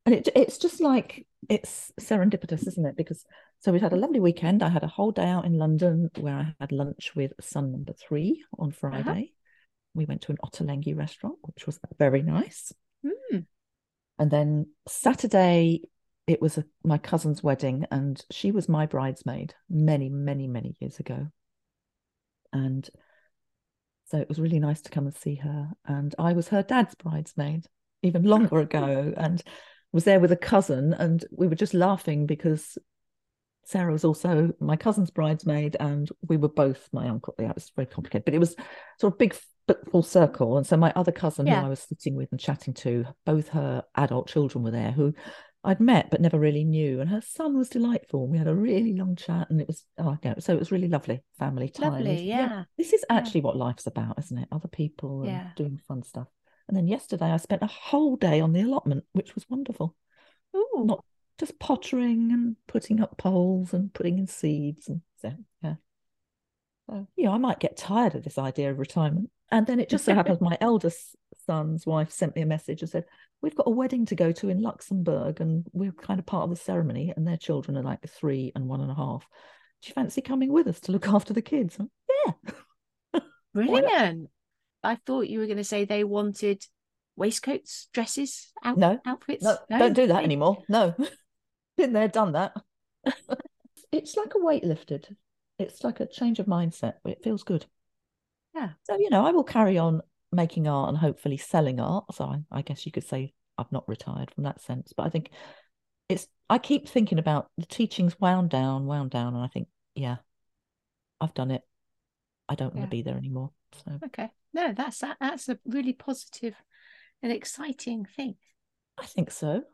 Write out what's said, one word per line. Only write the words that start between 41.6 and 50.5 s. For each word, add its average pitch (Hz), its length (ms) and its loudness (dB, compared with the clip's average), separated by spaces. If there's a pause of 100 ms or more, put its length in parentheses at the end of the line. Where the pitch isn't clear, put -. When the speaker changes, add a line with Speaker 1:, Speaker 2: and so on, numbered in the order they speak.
Speaker 1:
who 139 60 0
I - 20 -2
was 135 120 -6
sitting - 340 -6
with 131 160 -6
and 131 80 -4
chatting 143 360 -4
to, 120 300 -2 (200)
both 151 240 2
her 139 340 -2 (120)
adult 127 320 0
children 135 360 0
were 113 80 -2
there, 117 200 -2
who 147 220 2 (500)
I'd 190 180 2
met 233 300 6
but 160 100 4
never 165 180 4
really 151 240 4
knew. 156 380 0
And 160 80 -2
her 208 100 0
son 294 380 -4
was 254 100 0
delightful. 233 600 -2
We 160 100 0
had 160 100 2
a 156 80 2
really 214 380 2
long 185 240 -2
chat, 170 320 -2
and 160 100 4
it - 80 -4
was, - 160 -8 (140)
oh, 151 260 -2
yeah, 117 160 -2
so 175 140 0